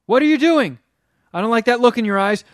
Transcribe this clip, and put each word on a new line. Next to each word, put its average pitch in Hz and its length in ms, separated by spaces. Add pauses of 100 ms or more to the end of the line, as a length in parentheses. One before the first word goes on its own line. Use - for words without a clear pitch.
what 240 160
are 302 40
you 302 120
doing? 262 420 (540)
I 175 80
don't 214 80
like 226 160
that 240 160
look 247 160
in 226 80
your 202 140
eyes. 202 240 (100)